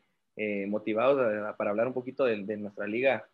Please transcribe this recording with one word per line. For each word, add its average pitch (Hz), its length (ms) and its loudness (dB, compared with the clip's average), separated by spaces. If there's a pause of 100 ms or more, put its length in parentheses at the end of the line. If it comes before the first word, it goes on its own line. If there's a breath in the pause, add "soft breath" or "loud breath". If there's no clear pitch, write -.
(360)
eh, 104 320 -2
motivados 113 520 2
a, 107 300 0
a, - 80 -8
para 107 120 0
hablar 110 180 2
un 127 60 -4
poquito 127 320 -2
de, 107 180 0
de 104 140 -4
nuestra 104 300 -8
liga 120 460 0